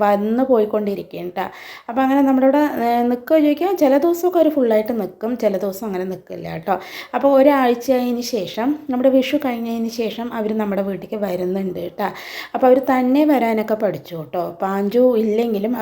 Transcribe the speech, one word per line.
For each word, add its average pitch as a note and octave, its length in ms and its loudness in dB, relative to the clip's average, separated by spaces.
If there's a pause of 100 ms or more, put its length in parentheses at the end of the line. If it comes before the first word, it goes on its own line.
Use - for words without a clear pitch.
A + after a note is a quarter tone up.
വന്ന് G#3 440 0
പോയിക്കൊണ്ടിരിക്കുകയാണ് G3+ 840 -2
ട്ടാ. F#3 100 -4 (440)
അപ്പോൾ A#3+ 160 -2
അങ്ങനെ C4+ 240 2
നമ്മുടെ C4 200 4
ഇവിടെ, C#4+ 140 6 (240)
ഏ, - 20 2 (220)
നിൽക്കുമോ B3 340 2
ചോദിക്കാം, D4 280 2 (100)
ചില C4 100 4 (120)
ദിവസമൊക്കെ F4 360 0
അവർ D#4 160 4
ഫുള്ളായിട്ട് A3+ 440 2
നിൽക്കും, G#3 300 -6 (120)
ചില G#3 100 2 (120)
ദിവസം F#3+ 240 -6
അങ്ങനെ F#3 240 -4
നിൽക്കില്ല F3 420 -12
കേട്ടോ. E3 200 -4 (420)
അപ്പോൾ C#4 200 2
ഒരാഴ്ചയായതിന് B3 960 2
ശേഷം, F#3+ 360 -4 (220)
നമ്മുടെ B3+ 260 2
വിഷു C4+ 280 2
കഴിഞ്ഞതിന് A#3 540 -4
ശേഷം A3+ 280 -6 (120)
അവർ G#3+ 140 -2 (100)
നമ്മുടെ G3 260 -2
വീട്ടിലേക്ക് G3 380 -8
വരുന്നുണ്ട് F3+ 540 -4 (180)
ട്ടാ. G3+ 100 -4 (460)
അപ്പോൾ C4 160 2
അവർ B3+ 100 6 (120)
തന്നെ B3+ 300 2 (100)
വരാനൊക്കെ A3 520 0
പഠിച്ചു E3+ 380 -4
കേട്ടോ. E3+ 220 -6 (200)
പാഞ്ചു G3+ 400 2 (180)
ഇല്ലെങ്കിലും A3 600 0